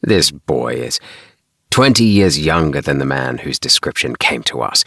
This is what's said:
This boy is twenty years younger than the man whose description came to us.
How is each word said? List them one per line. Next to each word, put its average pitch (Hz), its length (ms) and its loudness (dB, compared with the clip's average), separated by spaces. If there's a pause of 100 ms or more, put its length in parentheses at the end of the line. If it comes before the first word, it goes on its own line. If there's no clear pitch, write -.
This 90 300 2
boy 64 440 -4
is 60 240 -6 (720)
twenty 127 340 2
years 98 340 4
younger 78 420 0
than 139 180 -2
the 67 60 -2
man 67 340 -4
whose 135 200 -6
description - 580 0
came - 280 -2
to - 160 -4
us. 50 260 -2